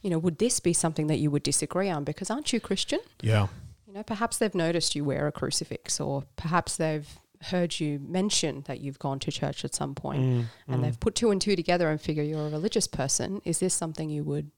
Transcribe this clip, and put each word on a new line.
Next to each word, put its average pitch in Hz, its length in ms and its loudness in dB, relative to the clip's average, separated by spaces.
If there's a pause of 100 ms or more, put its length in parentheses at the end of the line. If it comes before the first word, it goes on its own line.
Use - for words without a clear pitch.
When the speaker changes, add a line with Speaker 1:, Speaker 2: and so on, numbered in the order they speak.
Speaker 1:
you 202 100 -2
know, 160 80 4
"Would 165 180 2
this 233 220 2
be 170 140 2
something 156 340 2
that 156 100 4
you 147 140 4
would 143 120 2
disagree 175 460 0
on? 151 140 -2
Because 151 260 -4
aren't 269 240 0
you 226 60 4
Christian?" - 400 0 (220)
Speaker 2:
Yeah. 107 260 4 (400)
Speaker 1:
You 196 60 -20
know, 208 100 -10
perhaps 226 340 -2
they've 220 160 2
noticed 170 420 2
you 147 80 0
wear 143 220 0
a 147 60 0
crucifix, - 680 -4
or 139 240 -2 (120)
perhaps 165 420 0
they've 156 320 -2 (360)
heard 180 340 0
you 147 200 -2
mention 160 680 0
that 135 120 -8
you've 139 200 -8
gone 139 200 -2
to - 120 -4
church - 340 -4
at - 80 -6
some 139 220 -4
point, 139 260 -2
Speaker 2:
Mm, 123 240 4 (220)
Speaker 1:
and 127 100 0
Speaker 2:
mm. 127 60 2
Speaker 1:
they've 120 160 0
put - 160 0
two 233 160 4
and 190 100 2
two 202 140 2
together 175 340 2
and 151 100 0
figure 151 240 0
you're 151 240 -2
a - 40 -4
religious 180 360 2
person. 139 560 -2
Is 165 160 0
this 185 140 2
something 160 360 -4
you 147 140 -2
would 147 340 -2